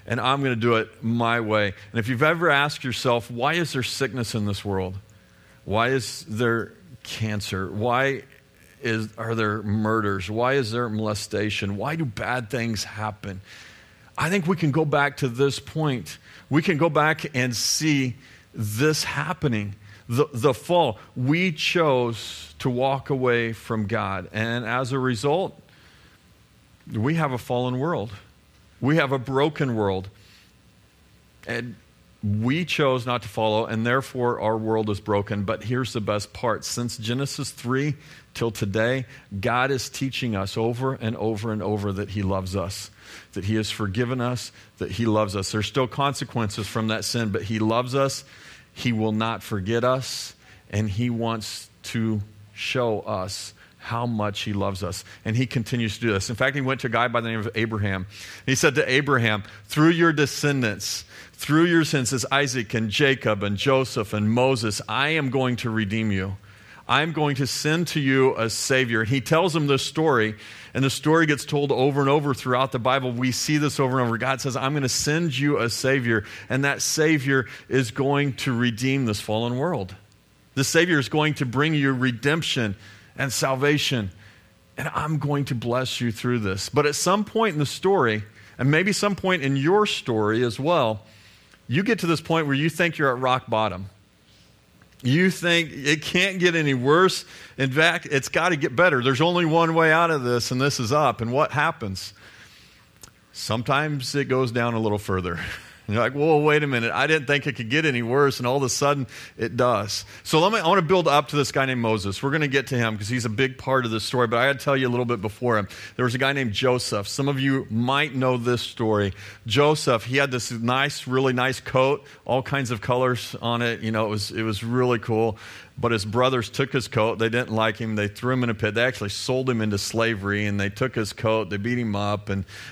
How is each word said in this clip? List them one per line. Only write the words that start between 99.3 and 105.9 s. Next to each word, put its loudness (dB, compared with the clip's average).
one 4
way 6
out 4
of 0
this, 0
and 0
this 0
is -2
up. 2
And -4
what 2
happens? -2
Sometimes -2
it 0
goes 0
down 0
a 0
little 0
further. -2
<laughs> -8
And -4